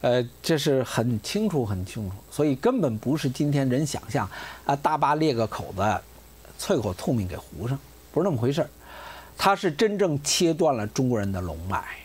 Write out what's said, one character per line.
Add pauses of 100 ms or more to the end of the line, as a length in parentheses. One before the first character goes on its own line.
呃， (200)
这
是
很
清
楚，
很
清
楚， (140)
所
以
根
本
不
是
今
天
人
想
象， (380)
啊，
大
坝
裂
个
口
子， (800)
啐
口
吐
沫
给
糊
上， (340)
不
是
那
么
回
事
儿。 (720)
它
是
真
正
切
断
了
中
国
人
的
龙 (120)
脉。 (200)